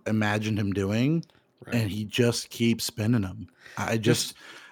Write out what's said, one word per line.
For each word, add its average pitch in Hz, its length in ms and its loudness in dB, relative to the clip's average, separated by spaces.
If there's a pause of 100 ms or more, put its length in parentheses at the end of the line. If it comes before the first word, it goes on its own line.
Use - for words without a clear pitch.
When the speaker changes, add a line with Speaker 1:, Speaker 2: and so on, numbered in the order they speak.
Speaker 1:
imagined 107 520 0
him 101 120 0
doing. 113 520 0 (420)
Speaker 2:
Right. - 100 -4
Speaker 1:
And 110 160 0
he 107 120 -4
just 117 460 0
keeps 117 340 0
spinning 110 380 0
them. 95 260 -8 (300)
I 113 200 -2
Speaker 2:
Just 110 60 -4 (260)
Speaker 1:
just, - 60 -14 (360)